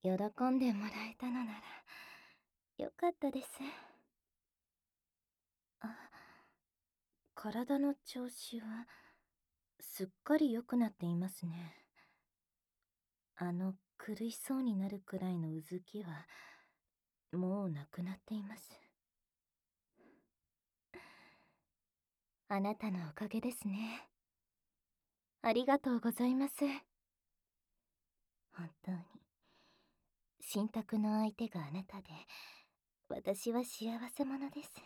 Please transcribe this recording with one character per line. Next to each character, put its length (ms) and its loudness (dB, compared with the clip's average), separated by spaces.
喜 80 4
ん 140 6
で 140 6
も 120 2
ら 60 -2
え 80 -14
た 80 -6
の 180 0
な 80 -4
ら、 80 -10
よ 180 -2
か 120 4
っ 120 4
た 100 4
で 120 -2
す。 60 -10
あ、 80 -6
体 440 2
の 160 6
調 240 -4
子 320 -8
は、 260 -6
す 240 -4
っ 20 -6
か 140 8
り 160 8
良 100 0
く 140 0
な 120 6
っ 40 -4
て 140 -4
い 100 4
ま 120 2
す 180 -6
ね。 280 -6
あ 160 -2
の、 220 0
苦 200 -6
し 20 -8
そ 260 -2
う 40 2
に 140 4
な 120 2
る 120 -6
く 180 -6
ら 120 0
い 80 0
の 140 0
う 80 -2
ず 200 -6
き 240 -8
は、 220 -8
も 320 2
う 60 2
な 160 -4
く 160 -8
な 120 -4
っ 100 -14
て 100 -6
い 100 -4
ま 120 -10
す。 220 -20
あ 120 2
な 160 2
た 140 -2
の 180 0
お 60 -8
か 120 -4
げ 140 -2
で 100 0
す 160 -6
ね。 420 -4
あ 100 4
り 140 4
が 120 8
と 180 2
う 40 2
ご 120 2
ざ 140 2
い 100 6
ま 120 4
す。 60 -6
本 140 -6
当 60 -4
に、 80 -2
信 280 0
託 300 -2
の 220 4
相 120 2
手 160 -4
が 160 -4
あ 60 -8
な 140 -4
た 180 -14
で、 80 -18
私 440 -2
は 120 2
幸 340 -4
せ 100 0
者 260 -2
で 120 -10
す。 80 -14